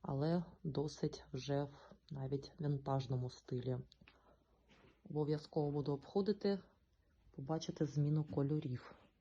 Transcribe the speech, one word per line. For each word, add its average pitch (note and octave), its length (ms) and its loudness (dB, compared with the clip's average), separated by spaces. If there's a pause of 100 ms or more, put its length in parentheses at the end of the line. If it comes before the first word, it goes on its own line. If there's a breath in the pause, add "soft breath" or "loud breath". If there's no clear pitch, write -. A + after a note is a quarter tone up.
але D#3+ 420 2 (200)
досить C#3+ 680 -2
вже C#3 320 0
в - 280 -14 (180)
навіть C#3 500 -4
вінтажному C3+ 720 0
стилі. B2+ 480 -4 (1300 loud breath)
Обов'язково D3+ 600 0
буду C#3+ 220 0
обходити, G3+ 680 2 (800)
побачите D#3 500 0
зміну D3 380 4
кольорів. C#3+ 720 0 (260)